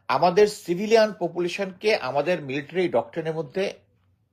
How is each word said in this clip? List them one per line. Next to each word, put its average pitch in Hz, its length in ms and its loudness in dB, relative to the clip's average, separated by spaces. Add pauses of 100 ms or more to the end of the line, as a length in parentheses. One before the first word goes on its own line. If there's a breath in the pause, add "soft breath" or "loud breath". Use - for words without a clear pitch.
আমাদের 175 400 4
সিভিলিয়ান 208 720 2
পপুলেশনকে 180 760 -2
আমাদের 143 460 -2
মিলিটারি 147 480 -4
ডক্ট্রিনের 160 440 -2
মধ্যে 160 400 -4 (600)